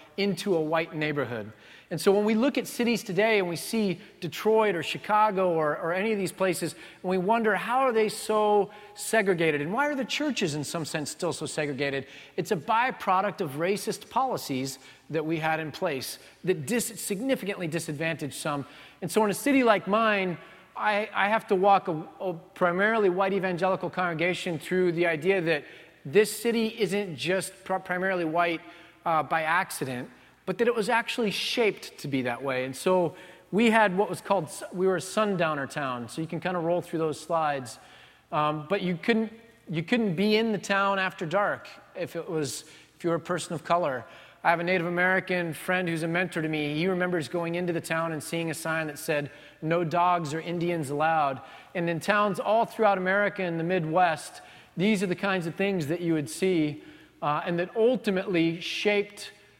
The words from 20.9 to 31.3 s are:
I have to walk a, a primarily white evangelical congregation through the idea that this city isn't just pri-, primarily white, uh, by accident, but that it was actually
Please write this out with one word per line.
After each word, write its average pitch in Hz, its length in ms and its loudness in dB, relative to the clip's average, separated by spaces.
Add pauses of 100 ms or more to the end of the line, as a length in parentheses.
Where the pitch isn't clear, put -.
I 196 160 2
have 214 200 0
to 202 80 4
walk 190 320 6
a, 156 160 -4 (160)
a 185 140 -4 (200)
primarily 196 540 2
white 190 240 2
evangelical 185 580 0
congregation 170 720 -2
through 180 320 2
the 170 160 2
idea 170 320 2
that 160 240 0 (400)
this 202 300 4
city 233 340 0 (100)
isn't 185 380 -2
just 165 480 -2
pri-, 190 140 -2
primarily 180 460 0
white, 165 360 2 (440)
uh, 160 200 4
by 160 180 0
accident, 156 640 -2 (380)
but 185 120 -2
that 233 100 4
it 240 60 2
was 208 140 0
actually 233 420 0